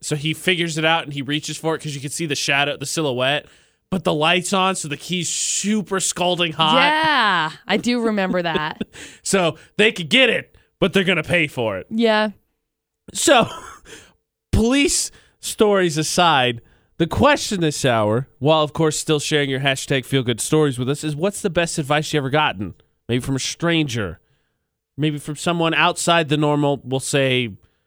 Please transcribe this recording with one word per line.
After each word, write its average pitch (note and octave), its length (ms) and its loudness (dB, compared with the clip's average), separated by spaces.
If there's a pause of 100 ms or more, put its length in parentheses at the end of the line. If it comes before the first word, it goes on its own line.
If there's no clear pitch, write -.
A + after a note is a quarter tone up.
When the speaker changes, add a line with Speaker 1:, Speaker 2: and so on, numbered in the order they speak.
Speaker 1:
So - 160 -6
he D3+ 180 -4
figures E3 440 -2
it D#3 60 0
out D#3+ 200 2
and C#3+ 80 -10
he C#3+ 100 -6
reaches D3 340 -4
for D#3+ 180 -2
it D3 80 -6
'cause D3+ 120 -8
you C#3 60 -10
can C#3 100 -8
see E3+ 160 -6
the C#3+ 100 -2
shadow, C#3+ 400 -2
the C3 100 -10
silhouette, C#3 600 -2 (440)
but F#3 140 -2
the F3 100 2
light's E3+ 380 0
on, F#3 240 0
so D#3+ 120 -10
the C#3+ 80 -8
key's F3 320 -6
super G3 680 -4
scalding F3 540 -2
hot. D#3 240 2
Speaker 2:
Yeah, G#3+ 720 2 (160)
I G3 120 0
do A#3+ 240 0
remember F#3+ 400 0
that. D#3 400 -4 (200)
Speaker 1:
<laughs> - 220 -20
So F3+ 320 0 (220)
they G3 120 6
could F3+ 200 -6
get B3 200 6
it, D#3+ 240 -6 (260)
but F#3 120 2
they're G3 100 4
gonna E3+ 220 0
pay E3 240 0
for A2 300 -2
it. - 120 -10
Speaker 2:
Yeah. A3 400 2 (840)
Speaker 1:
So, C4 340 4 (540)
<laughs> - 500 -12
police B3+ 580 2 (300)
stories F#3+ 580 2
aside, C#3+ 600 2 (380)
the E3 80 2
question A3+ 540 2
this D#3 240 0
hour, A2+ 440 2 (100)
while D#3 240 4
of D3 100 -2
course D#3 260 0
still D#3 220 0
sharing C#3+ 300 0
your C3 100 -2
hashtag C#3 440 0
feel C3+ 180 0
good A2+ 180 -2
stories D3 380 2
with B2 100 -2
us, D3 160 -4
is D3+ 120 -4
what's F#3+ 260 -4
the G3+ 80 -2
best E3 280 -2
advice D3+ 340 0
you D3+ 60 0
ever C3+ 120 -2
gotten? A#2+ 440 0 (340)
Maybe B2 120 0
from C3+ 160 -2
a B2+ 40 -4
stranger, C#3 800 -2 (760)
maybe D3 220 -2
from D3 180 -10
someone E3 380 0
outside E3+ 540 2
the D3+ 80 2
normal, D3 480 2
we'll C3 160 -4
say, B2+ 520 0 (340)